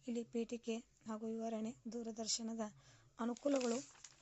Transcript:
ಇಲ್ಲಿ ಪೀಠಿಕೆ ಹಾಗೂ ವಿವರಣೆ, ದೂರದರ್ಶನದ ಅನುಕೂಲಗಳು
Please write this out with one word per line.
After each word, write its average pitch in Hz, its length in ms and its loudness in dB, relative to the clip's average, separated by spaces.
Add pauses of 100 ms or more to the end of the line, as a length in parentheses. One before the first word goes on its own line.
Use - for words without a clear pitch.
ಇಲ್ಲಿ 233 200 0
ಪೀಠಿಕೆ 233 520 0 (260)
ಹಾಗೂ 220 260 -4
ವಿವರಣೆ, 226 440 0 (180)
ದೂರದರ್ಶನದ 226 760 -2 (560)
ಅನುಕೂಲಗಳು 240 600 4 (420)